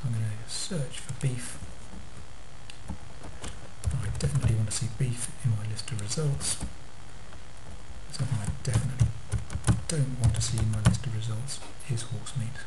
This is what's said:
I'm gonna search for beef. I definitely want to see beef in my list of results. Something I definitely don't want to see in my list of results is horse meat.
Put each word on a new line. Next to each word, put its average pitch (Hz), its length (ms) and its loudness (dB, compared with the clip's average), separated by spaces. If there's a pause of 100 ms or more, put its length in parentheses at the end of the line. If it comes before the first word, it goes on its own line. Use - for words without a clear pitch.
I'm 120 80 2
gonna 110 180 2 (160)
search - 540 -2
for - 200 -4
beef. - 380 0 (1300)
I - 1200 -2 (100)
definitely - 360 4
want 110 160 4
to - 60 -2
see 110 120 0 (100)
beef 120 320 0 (140)
in 120 80 4
my 107 180 0
list - 200 -4
of 104 100 -2
results. 139 640 0 (1500)
Something - 260 0
I - 100 0 (140)
definitely - 460 4 (800)
don't 135 320 2
want 113 140 8
to 117 60 2
see 113 180 2
in 110 120 4
my 107 120 2
list - 240 6
of 110 100 -2
results 113 420 -2 (320)
is 113 120 0
horse - 360 -4
meat. 110 280 -2